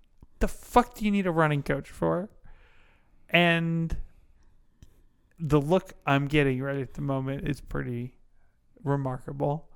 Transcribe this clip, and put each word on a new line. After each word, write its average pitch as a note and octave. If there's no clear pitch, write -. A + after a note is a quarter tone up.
"The G3
fuck -
do G#3+
you G#3
need G3+
a F3+
running D3+
coach C#3+
for?" E3+
And E3
the D3
look E3+
I'm C#3+
getting C#3
right C#3
at B2+
the -
moment C3+
is -
pretty B2
remarkable. C#3